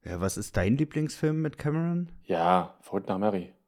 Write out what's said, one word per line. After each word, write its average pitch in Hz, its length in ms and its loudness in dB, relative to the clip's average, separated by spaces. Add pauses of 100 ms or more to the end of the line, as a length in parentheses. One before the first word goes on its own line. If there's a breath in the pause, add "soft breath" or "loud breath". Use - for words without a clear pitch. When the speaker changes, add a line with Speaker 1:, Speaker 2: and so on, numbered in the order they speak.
Speaker 1:
ja, 87 160 -6
was 92 180 -2
ist - 200 -4
dein 101 200 4
Lieblingsfilm 156 640 0
mit 151 160 -4
Cameron? 170 520 -2 (160)
Speaker 2:
Ja, 90 560 2
Verrückt - 280 -6
nach 95 80 0
Mary. 98 360 -2 (140)